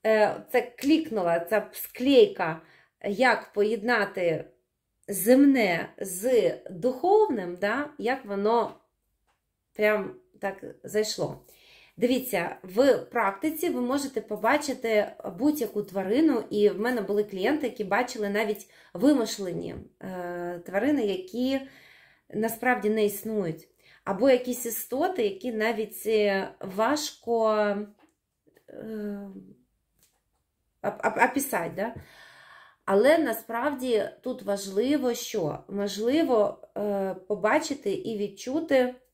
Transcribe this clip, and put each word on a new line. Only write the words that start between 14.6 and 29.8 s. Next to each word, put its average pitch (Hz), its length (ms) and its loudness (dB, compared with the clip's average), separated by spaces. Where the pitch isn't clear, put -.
будь-яку 247 440 0
тварину, 214 680 2
і 208 180 4
в 180 120 0
мене 240 200 0
були 208 240 0
клієнти, 240 420 -2
які 208 180 -6
бачили 208 440 -2
навіть 208 420 -2
вимишлені, 196 800 0
е, 175 680 -8
тварини, 226 400 0
які 240 540 -2
насправді 220 560 0
не 214 140 2
існують. 202 640 -4
Або 196 260 2
якісь 247 360 2
істоти, 285 560 -4
які 208 300 -4
навіть, 214 540 -2
е, 202 420 2
важко, 226 720 0
е, 208 600 -10